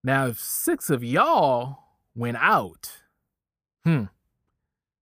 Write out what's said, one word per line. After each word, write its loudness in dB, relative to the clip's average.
Now, 0
if -6
six -4
of 0
y'all 2
went -4
out, 0
hmm, 2